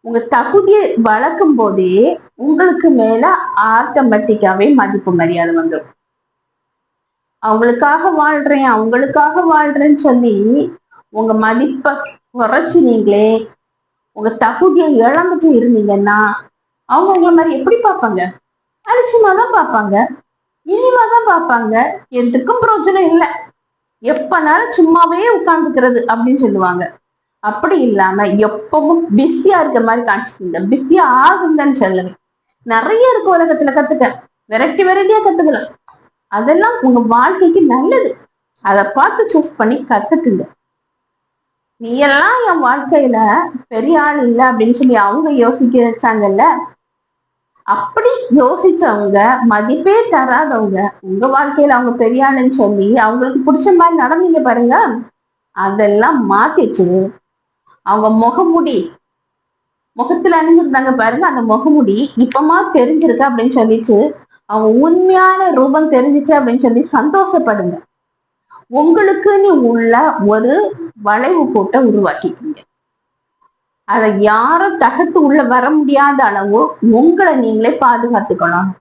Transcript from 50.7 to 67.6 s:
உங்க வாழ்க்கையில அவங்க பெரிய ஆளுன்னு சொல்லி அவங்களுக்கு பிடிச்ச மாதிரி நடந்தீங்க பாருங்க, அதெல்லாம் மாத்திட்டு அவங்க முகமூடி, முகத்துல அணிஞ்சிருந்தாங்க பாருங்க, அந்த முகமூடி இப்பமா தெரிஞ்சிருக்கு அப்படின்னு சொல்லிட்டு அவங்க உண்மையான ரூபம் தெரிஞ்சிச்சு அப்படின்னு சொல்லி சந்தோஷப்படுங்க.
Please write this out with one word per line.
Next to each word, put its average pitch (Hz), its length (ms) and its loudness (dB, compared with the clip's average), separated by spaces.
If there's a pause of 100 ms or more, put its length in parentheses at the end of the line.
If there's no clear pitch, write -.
உங்க 196 260 -4
வாழ்க்கையில 285 420 0
அவங்க 247 220 0
பெரிய 247 360 0
ஆளுன்னு 262 240 0
சொல்லி 208 460 0
அவங்களுக்கு 254 560 0
பிடிச்ச 359 240 2
மாதிரி 339 260 2
நடந்தீங்க 320 400 0
பாருங்க, 247 460 0 (600)
அதெல்லாம் 208 800 0
மாத்திட்டு 196 800 0 (720)
அவங்க 214 280 0
முகமூடி, 254 840 0 (1000)
முகத்துல 330 500 -2
அணிஞ்சிருந்தாங்க 269 540 2
பாருங்க, 240 300 -2
அந்த 262 160 -2
முகமூடி 240 760 0
இப்பமா 285 460 2 (100)
தெரிஞ்சிருக்கு 285 560 0
அப்படின்னு 240 240 -2
சொல்லிட்டு 226 640 0 (280)
அவங்க 220 440 2
உண்மையான 370 640 2
ரூபம் 277 420 0
தெரிஞ்சிச்சு 285 360 0
அப்படின்னு 254 320 0
சொல்லி 233 320 0
சந்தோஷப்படுங்க. 294 880 -2 (880)